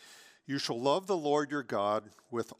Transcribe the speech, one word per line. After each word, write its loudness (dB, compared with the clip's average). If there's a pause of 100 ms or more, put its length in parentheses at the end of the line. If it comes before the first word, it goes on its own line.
(460)
"You -4
shall -4
love 2
the 0
Lord 2
your -4
God -2 (180)
with -4